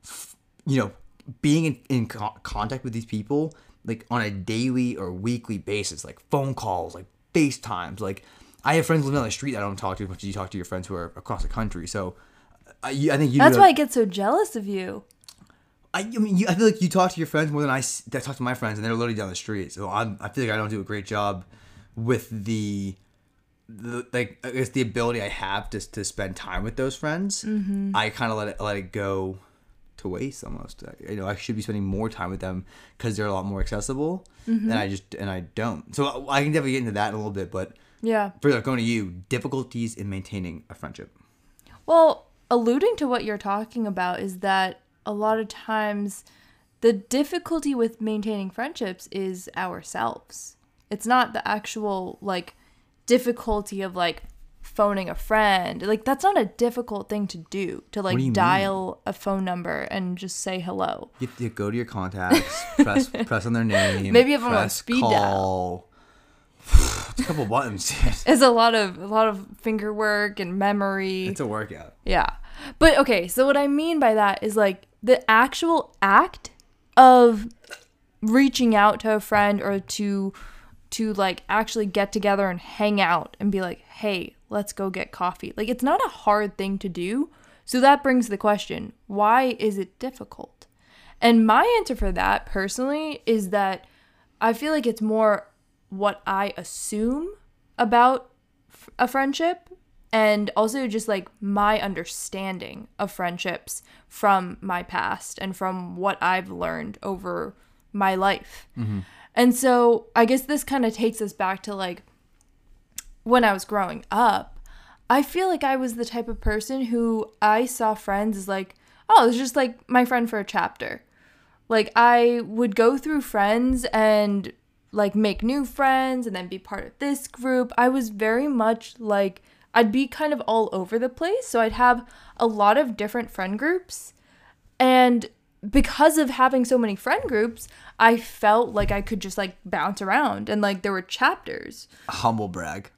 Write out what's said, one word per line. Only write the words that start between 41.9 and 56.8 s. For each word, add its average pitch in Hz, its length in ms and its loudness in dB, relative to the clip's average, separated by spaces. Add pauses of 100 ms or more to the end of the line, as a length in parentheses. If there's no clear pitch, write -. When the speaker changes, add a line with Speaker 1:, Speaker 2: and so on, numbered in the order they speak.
Speaker 2:
alluding 240 460 2
to 285 120 -2
what 247 160 -2
you're 208 140 -4
talking 214 480 -4
about 180 340 -4
is 190 200 -8
that 190 420 -2 (220)
a 208 80 -6
lot 214 280 0
of 214 80 -6
times 208 760 -6 (560)
the 233 120 6
difficulty 285 840 -2
with 226 260 -2
maintaining 214 500 -4
friendships 226 600 -8
is 190 460 -8
ourselves. - 1000 -8 (340)
It's 208 160 -8
not 240 260 2
the - 140 -6
actual, 208 760 -6
like, 185 340 -6 (520)
difficulty 233 760 0
of, 185 140 -8
like, 170 280 -2 (380)
phoning 202 460 0
a - 60 -8
friend. 202 680 2
Like, 214 220 -2
that's 269 200 0
not 392 120 4
a 226 100 2
difficult 233 600 -4